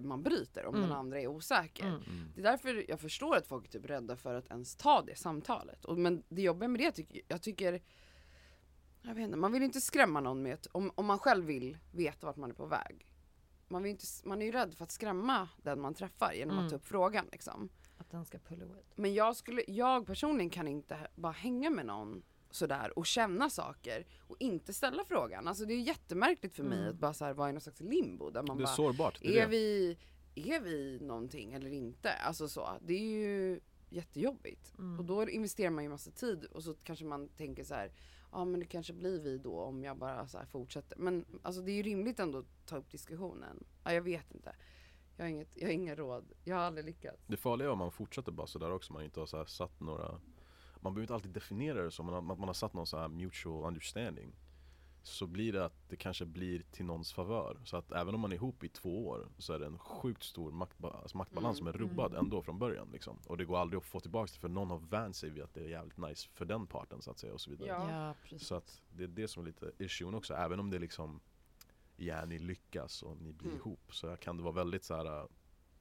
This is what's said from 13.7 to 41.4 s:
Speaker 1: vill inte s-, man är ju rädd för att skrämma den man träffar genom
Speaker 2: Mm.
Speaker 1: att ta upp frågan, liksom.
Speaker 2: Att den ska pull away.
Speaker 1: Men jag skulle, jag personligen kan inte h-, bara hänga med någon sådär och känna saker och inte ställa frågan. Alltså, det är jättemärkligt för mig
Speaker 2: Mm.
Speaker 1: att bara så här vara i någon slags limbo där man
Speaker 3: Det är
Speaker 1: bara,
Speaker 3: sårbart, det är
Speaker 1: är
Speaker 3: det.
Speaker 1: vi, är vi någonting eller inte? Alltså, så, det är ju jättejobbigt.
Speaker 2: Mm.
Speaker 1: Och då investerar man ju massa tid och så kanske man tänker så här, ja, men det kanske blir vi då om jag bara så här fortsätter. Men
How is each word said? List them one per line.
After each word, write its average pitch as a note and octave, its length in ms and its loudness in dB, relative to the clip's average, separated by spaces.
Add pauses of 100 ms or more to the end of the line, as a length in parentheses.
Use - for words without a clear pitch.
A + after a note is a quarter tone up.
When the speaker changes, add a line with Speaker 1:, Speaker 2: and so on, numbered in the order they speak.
Speaker 1:
vill G3+ 80 0
inte G3 120 -8
s-, - 220 -8
man G3+ 160 -2
är G#3+ 40 2
ju A3 60 0
rädd A3 220 2
för - 100 -12
att - 80 -8
skrämma G#3 680 2
den C#3+ 240 -2
man D3 120 0
träffar F3 400 0
genom C#3 200 0
Speaker 2:
Mm. F#3+ 120 4
Speaker 1:
att D#3+ 60 2
ta D3 40 0
upp - 100 -6
frågan, G3 460 4
liksom. - 380 -8 (280)
Speaker 2:
Att - 140 -16
den E3+ 140 -6
ska F3 140 -12
pull E3+ 220 -12
away. F3+ 200 -14 (140)
Speaker 1:
Men G3+ 180 2
jag A3 220 8
skulle, - 320 0
jag A#3+ 400 6
personligen G#3 420 4
kan E3 180 -2
inte D3 280 -4
h-, D3+ 200 -8
bara E3 160 -2
hänga B3 380 2
med F#3 160 2
någon G#2 380 -4 (280)
sådär C#3 480 0
och E3 60 2
känna A3+ 440 6
saker - 560 -4 (140)
och - 200 -14
inte G3+ 340 0
ställa C#4+ 320 2
frågan. D#3 420 2
Alltså, G3+ 180 0
det A3 80 2
är B3 80 2
jättemärkligt A#3 720 2
för C#3+ 80 -4
mig B2+ 160 2
Speaker 2:
Mm. G2+ 100 2
Speaker 1:
att - 100 -2
bara D3+ 140 4
så D3 120 -4
här C#3 80 0
vara C#3+ 160 2
i C#3 40 0
någon D3+ 80 -6
slags - 200 -14
limbo B2 480 2
där A#2+ 140 -2
man C3+ 140 0
Speaker 3:
Det C3 60 4
är - 20 6
Speaker 1:
bara, C3 100 4
Speaker 3:
sårbart, D3+ 460 4
det - 60 -2
är G#3 100 8
Speaker 1:
är A3+ 40 10
Speaker 3:
det. A3 100 8
Speaker 1:
vi, G#3 460 4 (380)
är B3+ 240 0
vi C#3+ 420 -2
någonting B2 520 -6
eller C3+ 160 -6
inte? C3+ 440 -2
Alltså, D3+ 340 -2
så, - 220 -4 (120)
det E3+ 120 0
är F#3+ 60 4 (100)
ju G3+ 500 2 (300)
jättejobbigt. - 880 -4
Speaker 2:
Mm. F3 220 -6
Speaker 1:
Och F3 60 -4
då G#3 240 2
investerar G#3 400 0
man D3+ 140 0
ju D3 60 -4
massa D3 220 -10
tid G3+ 340 -2
och - 180 -10
så D#3+ 100 -6
kanske D#3 320 -10
man D3 240 -4
tänker C3+ 340 -8
så C#3+ 100 -8
här, G#2 180 -4 (400)
ja, F3+ 140 -2
men F3+ 140 2
det E3+ 60 -4
kanske E3+ 280 -6
blir F3+ 280 0
vi C3+ 160 -2
då A2+ 220 -4
om C3 240 -4
jag C#3 140 -6
bara B2+ 300 -4
så - 100 -10
här - 80 -8
fortsätter. - 520 -8
Men F3+ 280 2 (180)